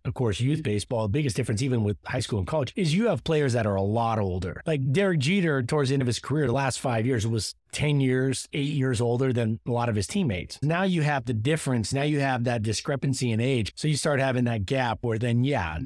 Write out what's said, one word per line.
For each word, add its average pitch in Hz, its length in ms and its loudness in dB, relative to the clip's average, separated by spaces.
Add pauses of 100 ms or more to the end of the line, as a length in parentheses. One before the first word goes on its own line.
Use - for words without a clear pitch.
of - 100 -4
course, 110 240 0
youth 147 240 0
baseball, 110 400 -2
the 107 60 0
biggest 135 260 0
difference 110 260 -2
even 123 220 0
with 104 200 0
high - 160 -4
school 120 200 -2
and 90 80 -2
college 151 280 -2
is 165 200 2
you 220 140 2
have 160 140 0
players 147 300 2
that 113 140 2
are 101 80 2
a 95 80 2
lot 113 340 2
older. 92 480 -2
Like 143 260 0
Derek 185 280 2
Jeter, 160 420 2
towards 135 280 2
the 135 40 2
end 139 80 2
of 123 60 0
his 117 100 0
career, 143 300 -2
the 117 40 2
last 135 280 0
five 117 260 0
years, 117 220 0
was 113 260 -2 (180)
ten 147 280 0
years, 131 540 2
eight 147 200 -2
years 131 260 0
older 123 320 2
than 113 360 0
a - 40 -2
lot 120 180 0
of 107 60 0
his 104 120 -2
teammates. 123 560 -2
Now 165 200 2
you 180 200 2
have 143 220 0
the 127 80 -2
difference. 123 600 0
Now 135 100 0
you 151 160 0
have 131 240 0
that 120 200 0
discrepancy 127 680 -2
in 110 80 2
age. 120 360 0
So - 120 -4
you 151 100 2
start 147 220 0
having 127 260 2
that 113 200 -2
gap 123 360 0
where 113 180 -2
then, 120 240 2
yeah, 101 420 0